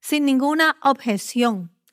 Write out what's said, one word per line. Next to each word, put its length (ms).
sin 240
ninguna 580
objeción. 920